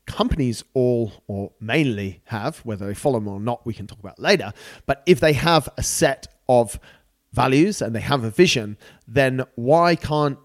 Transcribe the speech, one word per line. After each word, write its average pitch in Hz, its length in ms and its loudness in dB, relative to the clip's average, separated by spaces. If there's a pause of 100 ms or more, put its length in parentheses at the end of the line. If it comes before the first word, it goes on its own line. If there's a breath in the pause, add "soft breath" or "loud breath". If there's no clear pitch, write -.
companies 139 580 -2 (100)
all 120 380 0 (160)
or 98 320 -8
mainly 107 680 -2
have, 113 320 -8
whether 98 280 -10
they 101 60 -6
follow 127 260 -2
them 104 80 -6
or 98 140 -10
not, 120 240 -6
we 113 80 -6
can 98 120 -14
talk - 140 -20
about 101 180 -18
later, 131 360 0 (320 loud breath)
but - 220 -4
if 165 120 6
they 156 140 4
have 156 340 2 (100)
a - 60 -8
set - 440 0 (200)
of 120 320 2 (540 soft breath)
values 135 480 2
and 113 120 -2
they 110 60 -4
have 127 240 -2
a 110 80 -4
vision, 113 460 2 (300 soft breath)
then 131 360 0 (120)
why 165 420 4
can't 147 480 -2